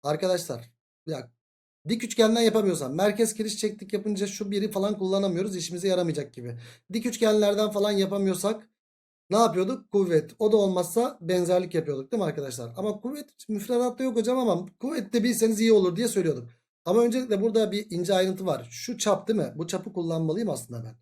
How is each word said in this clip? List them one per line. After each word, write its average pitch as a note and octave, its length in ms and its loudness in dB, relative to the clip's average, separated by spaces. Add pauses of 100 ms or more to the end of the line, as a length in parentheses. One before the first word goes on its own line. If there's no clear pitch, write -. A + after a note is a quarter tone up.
Arkadaşlar D3+ 680 -2 (360)
ya C#3+ 240 -10 (580)
dik A#3 160 -2
üçgenden A3+ 360 4
yapamıyorsam G3 540 2
merkez G#3 400 2
kiriş G#3+ 220 -4
çektik G#3 360 -6
yapınca G3+ 340 -2
şu G3+ 240 -8
biri G3+ 200 -2
falan G3+ 280 -2
kullanamıyoruz. F#3+ 580 0
İşimize F3 320 -6
yaramayacak E3 440 0
gibi. A#2+ 260 -12 (340)
Dik A3+ 140 -2
üçgenlerden G#3+ 640 2
falan G#3 200 2
yapamıyorsak G3 760 0 (640)
ne G3 60 2
yapıyorduk? A3 560 2
Kuvvet. F3 460 4
O G#3+ 140 2
da A3 40 6
olmazsa G3 640 2
benzerlik F3+ 540 0
yapıyorduk D3 380 -4
değil A3 100 -2
mi E3+ 40 0
arkadaşlar? B2+ 500 -8
Ama G3+ 240 -4
kuvvet C#4+ 480 -12
müfredatta A#3+ 560 -2
yok A#3+ 120 -2
hocam A#3+ 220 2
ama F#3+ 280 0 (140)
kuvvet C4+ 320 -6
de A3+ 120 2
bilseniz A3 360 2
iyi A3+ 120 6
olur F#3 240 4
diye A3+ 120 -2
söylüyordum. D3+ 400 -2 (360)
Ama G#3 180 4
öncelikle A#3 400 0
burada G#3+ 300 2
bir G#3 180 -4
ince F3+ 240 0
ayrıntı F#3 320 0
var. C3 240 -2
Şu - 280 -10
çap G3 300 0
değil A3 100 2
mi? D3 160 -2
Bu E3+ 120 -6
çapı F#3 260 -6
kullanmalıyım E3 580 -2
aslında A#2+ 340 -8
ben. A#2 160 -14